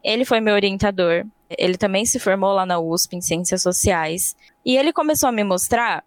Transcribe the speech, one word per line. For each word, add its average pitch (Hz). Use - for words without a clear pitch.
Ele 233
foi 226
meu 214
orientador. 196
Ele 180
também 202
se 247
formou 196
lá 190
na 180
usp 165
em 175
Ciências 180
Sociais. 175
E 254
ele 294
começou 302
a 247
me 208
mostrar 202